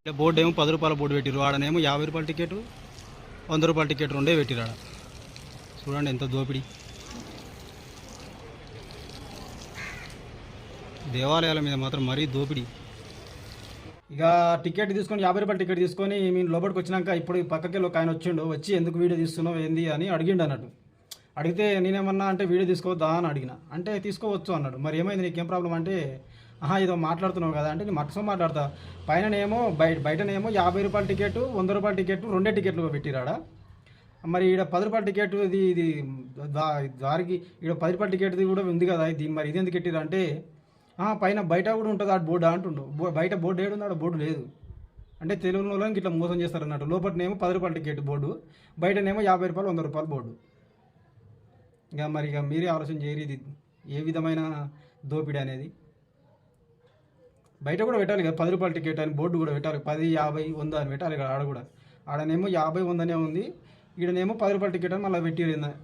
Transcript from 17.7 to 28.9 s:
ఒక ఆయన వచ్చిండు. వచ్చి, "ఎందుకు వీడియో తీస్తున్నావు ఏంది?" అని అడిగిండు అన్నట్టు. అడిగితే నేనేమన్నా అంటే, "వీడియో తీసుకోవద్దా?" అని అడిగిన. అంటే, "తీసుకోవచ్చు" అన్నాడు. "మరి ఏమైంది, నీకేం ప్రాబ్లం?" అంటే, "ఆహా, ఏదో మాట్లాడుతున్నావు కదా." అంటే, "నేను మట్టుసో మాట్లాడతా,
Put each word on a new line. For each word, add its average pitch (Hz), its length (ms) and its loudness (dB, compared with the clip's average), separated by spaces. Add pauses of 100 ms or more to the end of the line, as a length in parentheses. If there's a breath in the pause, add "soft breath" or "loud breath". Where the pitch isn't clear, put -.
ఒక 175 200 2
ఆయన 165 140 4
వచ్చిండు. 165 320 0
వచ్చి, 160 320 0
"ఎందుకు 170 240 2
వీడియో 175 180 4
తీస్తున్నావు 165 400 0
ఏంది?" 160 320 0
అని 156 200 0
అడిగిండు 170 340 4
అన్నట్టు. 123 240 -2 (680 loud breath)
అడిగితే 190 420 2
నేనేమన్నా 196 460 2
అంటే, 190 200 2
"వీడియో 180 200 4
తీసుకోవద్దా?" 175 420 2
అని 170 200 2
అడిగిన. 131 240 -2 (200)
అంటే, 185 280 -4
"తీసుకోవచ్చు" 202 540 -2
అన్నాడు. 139 240 -2
"మరి 156 200 -2
ఏమైంది, 185 260 0
నీకేం 170 240 -2
ప్రాబ్లం?" 175 260 -2
అంటే, 165 520 -4 (380 loud breath)
"ఆహా, 185 160 2
ఏదో 180 160 4
మాట్లాడుతున్నావు 170 580 0
కదా." 151 180 0
అంటే, 165 120 -4
"నేను 196 140 -2
మట్టుసో 147 240 -4
మాట్లాడతా, 165 500 0 (380 loud breath)